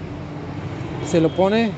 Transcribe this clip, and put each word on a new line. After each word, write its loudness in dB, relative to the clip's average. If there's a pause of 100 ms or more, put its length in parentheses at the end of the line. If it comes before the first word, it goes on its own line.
(1120)
Se 6
lo 2
pone 4